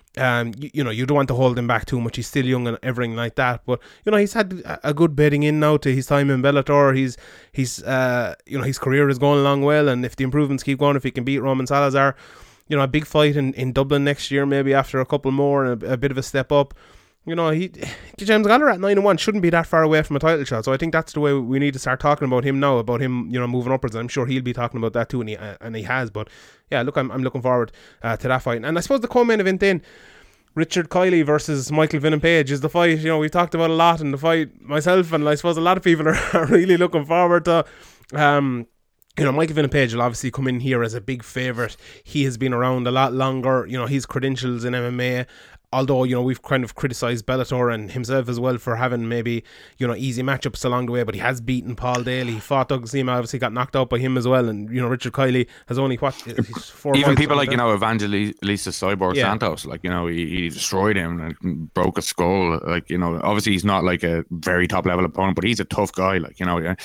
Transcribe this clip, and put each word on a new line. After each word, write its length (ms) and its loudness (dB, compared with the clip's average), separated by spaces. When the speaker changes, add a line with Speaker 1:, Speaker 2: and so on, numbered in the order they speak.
Speaker 1:
um, 400 0
you, 160 -12
you 100 -2
know, 60 -4
you 160 -4
don't 100 2
want 120 2
to 60 0
hold 240 2
him 80 -2
back 200 0
too 120 -2
much. 180 -6
He's 100 -8
still 180 -2
young 240 -2
and 140 -4
everything 340 -4
like 200 -6
that, 280 -2
but, 160 -2
you 80 0
know, 60 4
he's 160 2
had 180 0
a, 380 -6
a 20 2
good 240 2
bedding 260 4
in 160 2
now 200 4
to 160 0
his 100 0
time 240 2
in 140 2
Bellator. 520 4
He's, 220 0
he's, 340 -4
uh, 500 0
you 140 -8
know, 60 -2
his 140 -4
career 300 2
is 100 0
going 220 4
along 220 2
well, 260 4
and 160 0
if 120 -6
the 80 0
improvements 380 0
keep 180 -2
going, 160 4
if 80 -4
he 60 -2
can 140 -6
beat 140 0
Roman 280 -2
Salazar, 480 2
you 80 0
know, 60 4
a 60 2
big 180 -2
fight 300 4
in, 180 0
in 180 -4
Dublin 320 2
next 260 -2
year, 140 2
maybe 300 2
after 260 0
a 60 0
couple 240 -2
more 340 2
and 180 -2
a, 120 -2
a 20 0
bit 140 0
of 80 -6
a 40 -2
step 300 -2
up. 220 2
You 120 -6
know, 140 2
he, 200 -2
<sighs> 240 -20
James 280 2
Gallagher 220 6
at 120 2
nine 180 4
and 60 4
one 120 4
shouldn't 260 0
be 80 4
that 160 2
far 160 4
away 200 4
from 140 -2
a 20 0
title 260 2
shot. 200 -4
So 80 0
I 40 0
think 160 -2
that's 200 -2
the 80 -4
way 140 2
we 240 0
need 160 0
to 40 -10
start 220 -4
talking 260 0
about 180 0
him 140 0
now, 200 2
about 220 -2
him, 300 -4
you 80 -4
know, 80 -2
moving 260 -2
upwards. 220 -2
I'm 140 -6
sure 180 -4
he'll 160 -2
be 100 -4
talking 260 -4
about 160 -2
that 140 -2
too, 120 -4
and 100 -6
he, 60 -8
uh, 240 -14
and 160 -10
he 80 -8
has. 260 -4
But 180 -8
yeah, 120 0
look, 140 -4
I'm, 140 -2
I'm 120 -4
looking 200 -4
forward, 300 0
uh, 140 -2
to 120 -6
that 140 0
fight. 220 -4
And 120 -2
I 40 0
suppose 200 0
the 80 -4
co-main 320 2
event 200 0
then, 220 2
Richard 360 -2
Kiley 340 4
versus 480 0
Michael 280 2
Venom 200 2
Page 300 4
is 100 -2
the 80 -2
fight, 300 2
you 100 -4
know, 100 2
we've 120 0
talked 240 0
about 160 2
a 40 0
lot 280 4
in 80 -2
the 80 -2
fight, 420 0
myself, 520 2
and 140 2
I 80 4
suppose 220 -2
a 60 -2
lot 160 4
of 40 -14
people 240 2
are, 80 2
<laughs> 200 -4
are 120 2
really 300 6
looking 300 0
forward 400 4
to. 180 4
Um, 520 2
you 80 0
know, 80 2
Michael 220 0
Venom 160 2
Page 240 0
will 80 0
obviously 280 -2
come 180 -4
in 120 -2
here 220 0
as 100 -2
a 80 -8
big 220 -8
favourite. 540 -6
He 200 -2
has 120 -2
been 160 -2
around 340 0
a 40 0
lot 240 2
longer, 520 0
you 120 -8
know, 80 -4
his 180 -2
credentials 600 -4
in 100 -4
M 100 -4
M 160 -6
A, 260 -4
although, 340 0
you 100 0
know, 80 0
we've 200 -2
kind 220 -2
of 100 -12
criticised 520 -4
Bellator 460 -2
and 180 -8
himself 380 -4
as 120 -4
well 180 -2
for 180 -4
having 320 -2
maybe, 340 -4
you 80 -2
know, 80 -2
easy 280 -6
matchups 420 -4
along 220 -2
the 60 -4
way, 100 0
but 120 -6
he 60 -8
has 200 -2
beaten 360 -4
Paul 260 -2
Daly, 320 -4
he 60 -8
fought 280 -2
Douglas 240 -4
Lima, 200 -2
obviously 260 -4
got 160 -4
knocked 200 -4
out 140 0
by 100 0
him 200 0
as 100 -2
well, 200 4
and, 220 -6
you 120 -4
know, 60 0
Richard 260 -4
Kiley 320 2
has 100 -4
only, 180 0
what, 320 -6
Speaker 2:
Even, 160 -2
Speaker 1:
he's 240 -12
four 260 -4
Speaker 2:
even 160 4
Speaker 1:
fights 100 4
Speaker 2:
people 160 4
like, 100 2
Speaker 1:
something. 120 0
Speaker 2:
you 60 2
know, 100 4
Evangelista 960 -2
Cyborg 440 0
Speaker 1:
Yeah. 160 2
Speaker 2:
Santos, 340 -2
like, 180 -12
you 60 -6
know, 180 -2
he, 200 -4
he 240 -4
destroyed 460 0
him 240 -4
and 300 -6
broke 240 0
a 60 -4
skull, 640 0
like, 240 -4
you 80 -4
know, 240 -2
obviously 300 0
he's 120 0
not, 180 2
like, 200 0
a 280 -2
very 380 0
top 160 -2
level 220 0
opponent, 300 -2
but 80 -2
he's 160 0
a 40 -4
tough 280 -2
guy, 260 0
like, 200 -10
you 60 -6
know, 140 0
yeah. 160 -4